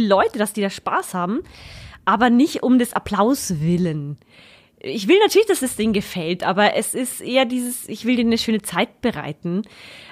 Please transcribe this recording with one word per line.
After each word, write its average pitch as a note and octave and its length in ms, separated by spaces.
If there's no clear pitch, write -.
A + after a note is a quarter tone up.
Leute, G3 320
dass G#3 160
die G#3+ 80
da G3 80
Spaß - 460
haben, F#3 240
aber G#3+ 240
nicht B3 320
um B3+ 160
des A#3+ 160
Applaus G3+ 680
willen. D#3 560
Ich F#3+ 280
will F4 160
natürlich, G#4 240
dass F#4 160
es B3+ 120
denen A3 180
gefällt, F3+ 500
aber G3 320
es - 180
ist - 280
eher B3+ 240
dieses, B3 440
ich A3 160
will B3 100
denen A#3 140
eine A3+ 80
schöne A3 240
Zeit - 400
bereiten. F3 640